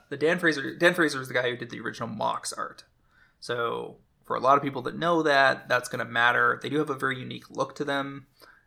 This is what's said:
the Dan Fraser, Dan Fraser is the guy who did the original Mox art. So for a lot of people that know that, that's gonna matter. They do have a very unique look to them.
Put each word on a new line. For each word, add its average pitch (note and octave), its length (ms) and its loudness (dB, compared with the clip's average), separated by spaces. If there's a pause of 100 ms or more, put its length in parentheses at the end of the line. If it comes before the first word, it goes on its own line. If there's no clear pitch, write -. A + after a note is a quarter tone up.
the C#3+ 80 -10
Dan D#3 220 2
Fraser, D3+ 380 0
Dan F3 180 6
Fraser D3 260 2
is B2+ 80 -10
the C3 60 -4
guy B2+ 160 2
who B2 80 -4
did A#2+ 100 -10
the A#2 120 -12
original A#2 280 -8
Mox A#2 460 -4
art. - 300 -10 (540)
So A#2+ 600 -4 (260)
for - 100 -6
a A2 60 -2
lot C3 160 6
of C#3 80 2
people C3+ 180 -4
that C3 160 -8
know E3 240 2
that, C#3 460 4
that's B2 220 0
gonna A#2+ 160 -4
matter. A#2+ 560 4
They B2+ 80 -4
do C#3+ 80 0
have D3 120 -2
a C3+ 80 -4
very C3 200 -2
unique B2 320 -12
look - 260 -4
to D3 80 -4
them. C#3 420 -4 (400)